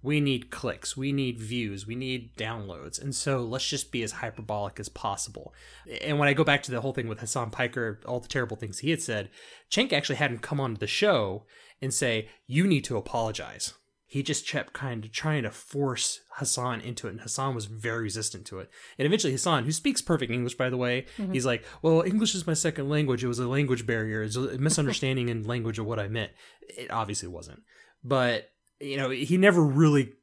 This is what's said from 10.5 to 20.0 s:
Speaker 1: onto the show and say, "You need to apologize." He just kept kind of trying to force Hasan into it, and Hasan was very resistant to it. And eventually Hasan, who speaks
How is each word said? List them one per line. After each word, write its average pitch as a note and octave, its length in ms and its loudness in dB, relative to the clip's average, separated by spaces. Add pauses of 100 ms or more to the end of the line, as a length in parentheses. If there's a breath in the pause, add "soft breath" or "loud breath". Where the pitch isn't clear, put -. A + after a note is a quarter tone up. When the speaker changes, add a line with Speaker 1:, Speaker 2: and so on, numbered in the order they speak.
Speaker 1:
onto A#2 180 -2
the G#2 80 -4
show A2 580 2 (360 loud breath)
and C3 120 -2
say, A2+ 360 0 (180 loud breath)
"You D3+ 180 4
need E3 200 4
to B2 100 -2
apologize." A2 760 -4 (320)
He C#3 180 -4
just - 240 -2
kept - 260 -4
kind A#2+ 300 -6
of A2 80 -12
trying D3+ 320 0
to G#2+ 80 -2
force - 680 -2 (160)
Hasan B2 420 0
into A#2+ 280 -8
it, G2 40 -6
and A2 100 -10
Hasan C3+ 340 -2
was A2 100 -4
very A2+ 380 -4
resistant A2 420 -4
to F#2+ 140 -10
it. F#2+ 100 -14 (280 loud breath)
And C3+ 80 0
eventually E3 280 4
Hasan, C3+ 320 2
who D3+ 60 2
speaks A#3 300 0